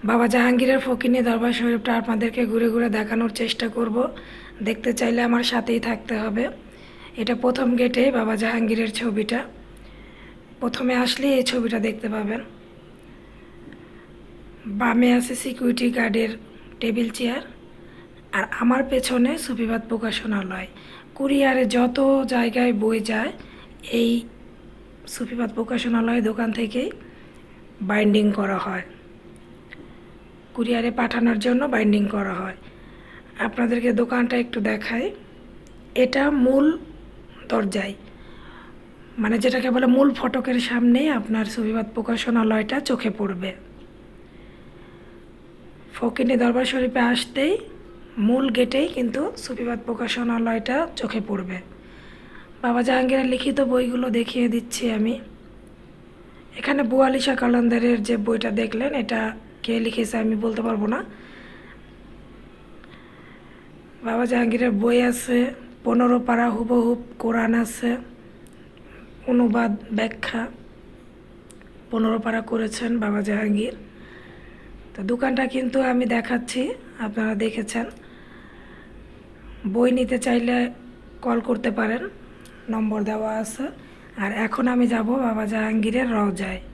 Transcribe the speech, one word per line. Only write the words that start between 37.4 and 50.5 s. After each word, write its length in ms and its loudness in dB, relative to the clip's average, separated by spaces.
দরজায়, 440 -2
মানে 220 2
যেটাকে 320 2
বলে 100 4
মূল 120 6
ফটকের 400 0
সামনেই 400 4
আপনার 360 -2
সুফিবাদ 320 -2
প্রকাশনালয়টা 800 0
চোখে 300 0
পড়বে। 320 -4
ফকিনি 460 0
দরবার 300 4
শরীফে 300 0
আসতেই 400 0
মূল 160 4
গেটেই 300 2
কিন্তু 240 -2
সুফিবাদ 420 -4
প্রকাশনালয়টা 880 -2